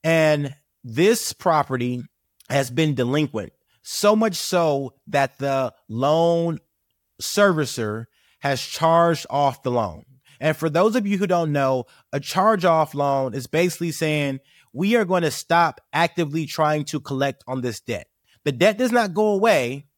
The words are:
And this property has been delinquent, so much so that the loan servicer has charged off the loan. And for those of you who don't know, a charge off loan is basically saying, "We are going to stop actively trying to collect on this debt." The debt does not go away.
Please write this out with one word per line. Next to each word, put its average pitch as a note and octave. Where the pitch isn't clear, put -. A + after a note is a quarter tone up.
And D3+
this E3+
property B2+
has C3+
been D3
delinquent, B2+
so G#3
much A3
so D3
that C#3
the C3+
loan E3
servicer B2+
has C#3
charged E3
off C#3
the C3
loan. G2+
And D#3
for E3
those G3
of G#3
you G3+
who F#3+
don't E3+
know, C3
a C#3+
charge F#3
off D#3+
loan C#3
is B2
basically E3
saying, D3
"We G3+
are G#3+
going F3
to D#3
stop E3
actively D#3+
trying D3+
to D3
collect C#3
on B2+
this A#2+
debt." G2+
The D3
debt F#3+
does A#3+
not G#3+
go G#3+
away. D#3+